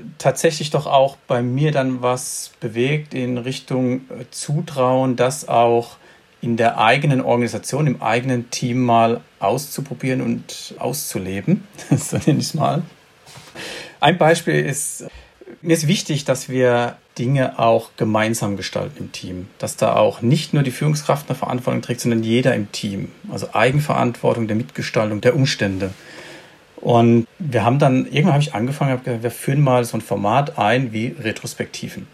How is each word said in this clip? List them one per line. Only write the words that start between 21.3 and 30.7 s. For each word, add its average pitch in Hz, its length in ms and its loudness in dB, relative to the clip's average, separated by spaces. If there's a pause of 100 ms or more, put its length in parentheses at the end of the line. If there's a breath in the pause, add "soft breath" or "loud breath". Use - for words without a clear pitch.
Verantwortung 123 440 -2
trägt, 120 180 -6
sondern 113 240 0
jeder 120 320 2
im 104 160 -4
Team. 98 380 -6 (200)
Also 98 220 -8
Eigenverantwortung 120 960 0
der 104 80 -2
Mitgestaltung 110 640 -2
der 123 160 2
Umstände. 98 580 0 (840 loud breath)
Und 117 500 4 (100)
wir 120 280 0
haben 131 140 2
dann, 131 260 4
irgendwann 147 300 2
habe 147 80 4
ich - 120 -6
angefangen, 131 360 -2
habe 123 120 -4
gesagt, 117 200 -6
wir 117 80 -2
führen 143 280 -2
mal 127 240 4
so 117 140 -4
ein 110 40 -4
Format 110 560 0
ein 113 360 2